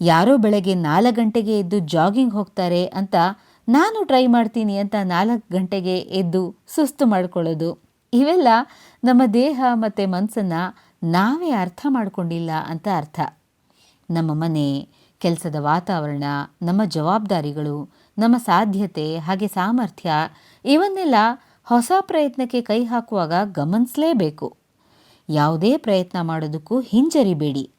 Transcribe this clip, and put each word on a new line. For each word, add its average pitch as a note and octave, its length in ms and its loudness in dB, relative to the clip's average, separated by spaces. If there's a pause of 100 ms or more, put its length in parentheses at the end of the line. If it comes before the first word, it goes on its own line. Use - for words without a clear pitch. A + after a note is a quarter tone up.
ಯಾರೋ F3 360 4
ಬೆಳಗ್ಗೆ G#3 380 2
ನಾಲ್ಕು F3+ 400 2
ಗಂಟೆಗೆ A3 440 0
ಎದ್ದು G3 200 -2
ಜಾಗಿಂಗ್ F#3+ 540 0
ಹೋಗ್ತಾರೆ F3+ 520 -2
ಅಂತ G3 300 -4 (540)
ನಾನು G4 340 2
ಟ್ರೈ B3+ 240 4
ಮಾಡ್ತೀನಿ A3+ 500 0
ಅಂತ G3+ 260 -4
ನಾಲ್ಕು F#3 540 -2
ಗಂಟೆಗೆ F#3 400 -2
ಎದ್ದು F#3 580 -2 (120)
ಸುಸ್ತು D4 380 0
ಮಾಡ್ಕೊಳ್ಳೋದು. F3 760 -2 (340)
ಇವೆಲ್ಲ C#4+ 340 4 (560)
ನಮ್ಮ B3 180 6 (120)
ದೇಹ C4 300 2 (100)
ಮತ್ತೆ G#3+ 320 -2
ಮನ್ಸನ್ನ F#3+ 480 -2 (500)
ನಾವೇ A3+ 480 0
ಅರ್ಥ F#3 380 -4
ಮಾಡ್ಕೊಂಡಿಲ್ಲ F3 600 -4 (160)
ಅಂತ E3 280 -8
ಅರ್ಥ. D#3 240 -6 (920)
ನಮ್ಮ E3 220 0
ಮನೆ, D3+ 540 -2 (300)
ಕೆಲ್ಸದ E3+ 420 -4
ವಾತಾವರಣ, D3 640 -2 (380)
ನಮ್ಮ F3 220 0
ಜವಾಬ್ದಾರಿಗಳು, D#3 1080 -2 (240)
ನಮ್ಮ A#3 200 4
ಸಾಧ್ಯತೆ F#3+ 800 0
ಹಾಗೆ F#3 300 -4
ಸಾಮರ್ಥ್ಯ G3 640 -2 (540)
ಇವನ್ನೆಲ್ಲ F4 500 2 (480)
ಹೊಸ A#3+ 360 0
ಪ್ರಯತ್ನಕ್ಕೆ C4+ 600 -2
ಕೈ A#3 220 -2
ಹಾಕುವಾಗ A3+ 500 -2 (180)
ಗಮನಿಸ್ಲೇಬೇಕು. G3 1040 -2 (720)
ಯಾವುದೇ D#3+ 480 2
ಪ್ರಯತ್ನ F#3 440 -2
ಮಾಡೋದಕ್ಕೂ D#3+ 580 -4
ಹಿಂಜರಿಬೇಡಿ G3+ 1000 0